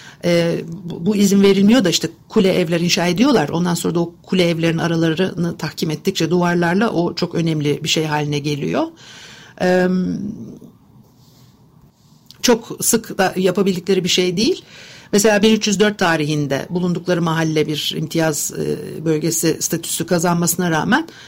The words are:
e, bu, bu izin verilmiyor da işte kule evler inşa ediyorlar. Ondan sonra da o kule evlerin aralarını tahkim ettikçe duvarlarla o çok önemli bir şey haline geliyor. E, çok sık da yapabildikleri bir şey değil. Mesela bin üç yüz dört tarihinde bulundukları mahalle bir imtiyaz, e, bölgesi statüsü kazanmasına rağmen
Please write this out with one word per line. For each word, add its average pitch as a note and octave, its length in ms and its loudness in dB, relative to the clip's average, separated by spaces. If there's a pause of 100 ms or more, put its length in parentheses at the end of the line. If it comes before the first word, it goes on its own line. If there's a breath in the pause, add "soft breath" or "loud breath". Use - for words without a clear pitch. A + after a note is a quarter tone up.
(260 loud breath)
e, E3+ 360 2 (220)
bu, E3+ 220 -8
bu G#3 100 2
izin G3 260 4
verilmiyor G3 420 6
da F3 60 0
işte D#3+ 200 -2 (200)
kule F#3+ 240 2
evler E3+ 280 0
inşa F3 260 0
ediyorlar. F3 420 2
Ondan E3+ 240 -2
sonra E3+ 220 -2
da F3 40 2
o E3+ 240 -2
kule F3+ 260 2
evlerin E3 280 0
aralarını E3 800 0
tahkim D#3+ 340 -6
ettikçe D#3+ 380 -2
duvarlarla F3 600 2
o E3+ 260 -2
çok - 200 -4
önemli D#3 480 -2
bir D#3+ 60 -4
şey D#3 160 0
haline D3 340 -2
geliyor. D3+ 440 -2 (800 loud breath)
E, F3+ 260 4 (2500 soft breath)
çok - 400 0
sık - 360 -2
da F#3 180 0
yapabildikleri F#3 680 0
bir F3+ 60 -2
şey F3+ 280 0
değil. C#4 260 0 (480 loud breath)
Mesela G#3 300 4
bin A3 100 6
üç A3 160 2
yüz G3 120 0
dört G#3 200 2
tarihinde D3+ 680 0
bulundukları F3 520 -2
mahalle D#3+ 460 0
bir D3+ 300 -4
imtiyaz, D#3+ 640 -2
e, D3 460 -6
bölgesi D#3+ 540 0
statüsü - 460 -6
kazanmasına F3 680 0
rağmen G#3+ 360 0 (200 loud breath)